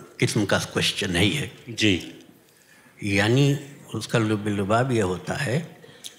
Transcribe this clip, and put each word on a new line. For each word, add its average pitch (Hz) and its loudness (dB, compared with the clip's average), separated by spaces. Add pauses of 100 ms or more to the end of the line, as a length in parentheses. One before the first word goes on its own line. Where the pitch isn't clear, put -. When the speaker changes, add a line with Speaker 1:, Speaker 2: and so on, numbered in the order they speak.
(200)
Speaker 1:
किस्म 113 2
का 98 2
question - -2
है 95 4
ये। 127 -2 (180)
Speaker 2:
जी। 104 0 (920)
Speaker 1:
यानी 120 4 (360)
उसका 113 -2
लुब-, 107 0
लुबाब 107 0
ये 113 2
होता 90 -2
है 139 -4 (440)